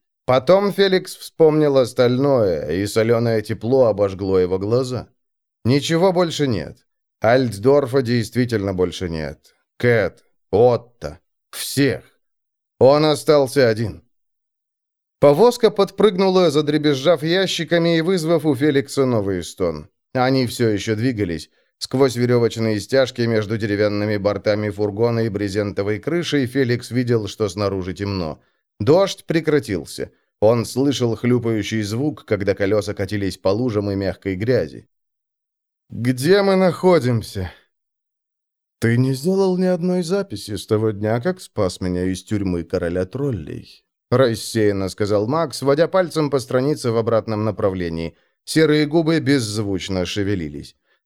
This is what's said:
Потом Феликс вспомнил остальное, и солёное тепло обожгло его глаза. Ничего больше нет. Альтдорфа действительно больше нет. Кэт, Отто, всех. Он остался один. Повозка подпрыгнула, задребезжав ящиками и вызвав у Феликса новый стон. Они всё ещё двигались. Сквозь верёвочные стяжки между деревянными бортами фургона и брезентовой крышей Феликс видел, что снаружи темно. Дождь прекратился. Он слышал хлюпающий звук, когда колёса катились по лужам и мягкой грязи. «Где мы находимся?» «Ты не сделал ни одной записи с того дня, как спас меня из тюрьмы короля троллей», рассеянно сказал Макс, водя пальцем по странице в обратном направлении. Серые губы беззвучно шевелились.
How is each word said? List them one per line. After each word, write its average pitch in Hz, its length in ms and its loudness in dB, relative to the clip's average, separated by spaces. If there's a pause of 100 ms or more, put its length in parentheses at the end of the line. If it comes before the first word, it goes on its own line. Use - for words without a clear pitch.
(260)
Потом 175 480 2
Феликс 185 420 0
вспомнил 151 600 2
остальное, 123 920 2
и 95 140 -2
солёное 113 560 0
тепло 120 440 2
обожгло 95 540 0
его 92 200 0
глаза. 120 480 -2 (560)
Ничего 165 480 2
больше 165 360 0
нет. 92 380 -6 (360)
Альтдорфа 127 800 2
действительно 117 720 -2
больше 90 360 -2
нет. 76 460 -10 (220)
Кэт, 110 460 0 (280)
Отто, 107 680 0 (320)
всех. - 640 -4 (640)
Он 143 260 6
остался 143 640 2
один. 104 340 -4 (1160)
Повозка 196 520 4
подпрыгнула, 185 800 2
задребезжав 147 720 2
ящиками 170 760 0
и 160 40 2
вызвав 165 440 0
у 151 100 2
Феликса 135 500 0
новый 98 380 0
стон. 80 460 -6 (240)
Они 131 320 2
всё 117 240 0
ещё 107 260 -2
двигались. 104 540 -4 (300)
Сквозь 131 360 0
верёвочные 117 640 0
стяжки 127 420 -2
между 113 360 0
деревянными 104 600 0
бортами 104 520 0
фургона 107 520 -2
и 113 80 0
брезентовой 101 680 -2
крышей 143 460 -2
Феликс 123 460 -2
видел, 120 360 0
что 101 220 -4
снаружи 95 440 -4
темно. 92 480 -6 (380)
Дождь 170 460 2
прекратился. 120 840 -4 (280)
Он 113 260 4
слышал 123 500 0
хлюпающий 113 640 0
звук, 113 440 -4
когда 98 280 -2
колёса 101 400 0
катились 98 440 -4
по - 120 -2
лужам 104 400 -2
и 98 60 -2
мягкой 95 400 -4
грязи. 92 520 -4 (1000)
«Где 131 540 2
мы 196 120 4
находимся?» 131 960 2 (1300)
«Ты 117 180 2
не 127 160 2
сделал 185 440 0
ни 185 80 0
одной 180 380 0
записи 170 520 -6
с 92 120 -10
того 110 240 0
дня, 107 280 -2
как 113 220 -4
спас - 400 -4
меня 90 220 -2
из 92 200 -4
тюрьмы 95 400 -4
короля 87 420 -4
троллей», 92 800 -8 (280)
рассеянно 107 800 0
сказал 104 380 -2
Макс, 147 360 -4
водя 147 240 2
пальцем 160 420 0
по 135 100 0
странице 127 520 -2
в 113 60 0
обратном 110 460 0
направлении. 92 720 -4 (300)
Серые 151 400 2
губы 160 340 0
беззвучно 104 840 -2
шевелились. 87 720 -6 (300)